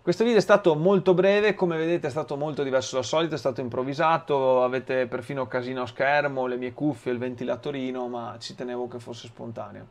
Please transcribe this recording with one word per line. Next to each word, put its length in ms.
Questo 240
video 140
è 40
stato 320
molto 380
breve, 420
come 220
vedete 300
è 40
stato 260
molto 260
diverso 320
dal 100
solito, 300
è 40
stato 220
improvvisato, 1000
avete 440
perfino 400
casino 360
a 40
schermo, 600
le 100
mie 160
cuffie, 400
il 60
ventilatorino, 880
ma 300
ci 160
tenevo 340
che 120
fosse 260
spontaneo. 640